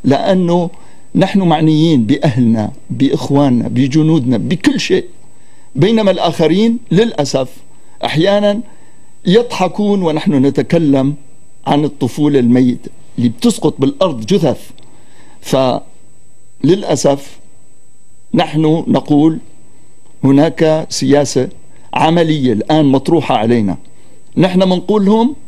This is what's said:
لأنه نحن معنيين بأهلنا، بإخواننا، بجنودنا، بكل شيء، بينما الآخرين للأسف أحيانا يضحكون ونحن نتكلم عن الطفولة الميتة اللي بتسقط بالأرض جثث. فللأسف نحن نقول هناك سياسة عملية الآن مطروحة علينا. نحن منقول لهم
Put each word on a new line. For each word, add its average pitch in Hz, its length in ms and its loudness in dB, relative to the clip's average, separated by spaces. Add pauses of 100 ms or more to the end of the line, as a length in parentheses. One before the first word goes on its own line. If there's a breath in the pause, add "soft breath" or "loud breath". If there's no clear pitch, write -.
لأنه 170 640 2 (460 soft breath)
نحن 190 240 2
معنيين 156 640 4
بأهلنا، 113 680 2 (180)
بإخواننا، 135 760 2
بجنودنا، 135 720 2
بكل 185 420 0
شيء، - 260 0 (720 soft breath)
بينما 202 360 4
الآخرين 175 680 2 (140)
للأسف 156 560 0 (580 soft breath)
أحيانا 202 560 2 (640 soft breath)
يضحكون 202 760 2
ونحن 156 320 0
نتكلم 139 800 2 (540)
عن 143 180 2
الطفولة 143 540 0
الميتة 123 500 4 (280)
اللي 120 120 2
بتسقط 160 500 0
بالأرض 135 460 0
جثث. 156 340 2 (2000 soft breath)
فللأسف 143 760 0 (960)
نحن 156 540 0
نقول 147 500 2 (880)
هناك 156 640 2
سياسة 135 600 2 (440 soft breath)
عملية 156 600 2
الآن 151 320 2
مطروحة 139 500 2
علينا. 110 420 2 (600 soft breath)
نحن 180 220 2
منقول 190 460 2
لهم 226 300 2 (120)